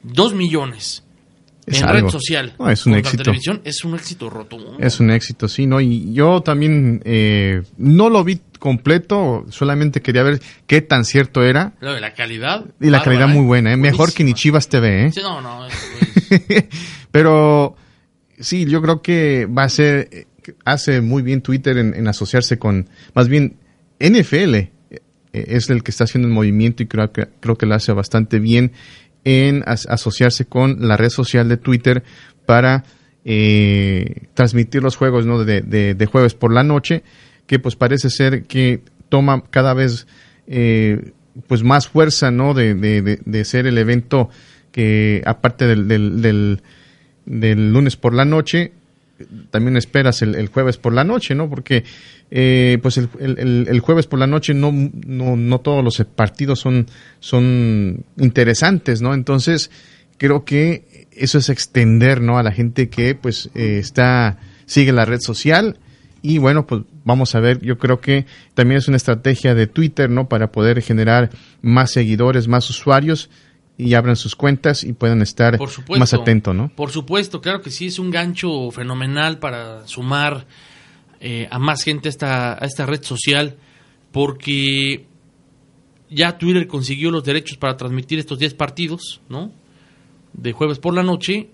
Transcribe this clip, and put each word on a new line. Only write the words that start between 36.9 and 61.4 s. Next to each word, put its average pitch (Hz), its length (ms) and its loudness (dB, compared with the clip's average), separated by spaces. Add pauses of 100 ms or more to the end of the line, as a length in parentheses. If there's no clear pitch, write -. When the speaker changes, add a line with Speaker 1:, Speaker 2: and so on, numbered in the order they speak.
Speaker 2:
que 131 120 0
pues 127 160 -4
parece 127 340 0
ser 135 340 0
que 127 380 0 (280)
toma 139 400 2
cada 131 240 2
vez, 127 320 -2 (420)
eh, 113 640 0 (360)
pues 117 160 0
más 135 240 2
fuerza, 151 440 2
¿no? 135 220 0
de, 113 200 2
de, 104 280 0
de, 101 220 -2
de 107 220 -4
ser 127 220 -2
el 120 100 0
evento 120 520 0 (440)
que, 107 520 2
aparte - 400 -2
del, 107 220 2
del, 104 340 0
del, 104 400 0 (640)
del 110 460 0
lunes 135 240 2
por 117 180 -2
la 135 120 2
noche, 160 480 -2 (800)
también 123 260 0
esperas 131 460 0
el, 107 120 0
el 107 120 -4
jueves 131 300 -2
por 117 160 -2
la 131 100 2
noche, 196 320 -2
¿no? 156 120 -4
Porque, 131 360 -2 (480)
eh, 127 500 2
pues 127 160 0
el, 123 100 -2 (120)
el, 131 180 -4
el, 123 320 0
el 123 120 2
jueves 160 260 2
por 135 100 -4
la 131 80 0
noche 147 300 -2
no, 143 160 0
no, 127 640 -4
no 120 240 0
todos 143 240 0
los 117 200 0 (120)
partidos 127 440 -2
son, 127 280 0 (320)
son 117 840 0 (140)
interesantes, 127 840 2
¿no? 127 120 -2
Entonces, 139 560 -2 (480)
creo 139 260 0
que - 680 -2
eso 135 260 -2
es 135 120 2